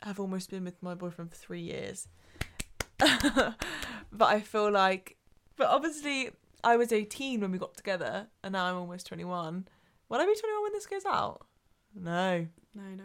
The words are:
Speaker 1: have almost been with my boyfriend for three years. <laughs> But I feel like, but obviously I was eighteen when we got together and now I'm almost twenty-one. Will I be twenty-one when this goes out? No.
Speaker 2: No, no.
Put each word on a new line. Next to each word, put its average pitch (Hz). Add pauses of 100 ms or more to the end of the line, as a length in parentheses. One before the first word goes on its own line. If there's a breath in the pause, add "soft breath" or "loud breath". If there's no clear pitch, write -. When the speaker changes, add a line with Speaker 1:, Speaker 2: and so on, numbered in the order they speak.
Speaker 1:
have 202
almost 190
been 190
with 180
my 180
boyfriend 170
for -
three 175
years. 190 (920 loud breath)
<laughs> - (1120 loud breath)
But 214
I 214
feel 208
like, 190 (400)
but -
obviously 285 (320)
I 233
was 240
eighteen 220
when 190
we 185
got -
together 185 (160)
and 190
now 185
I'm 180
almost 180
twenty-one. 175 (420 soft breath)
Will 233
I 330
be 415
twenty-one 427
when 415
this 403
goes 392
out? - (480)
No. 175 (260)
Speaker 2:
No, 202
no. 190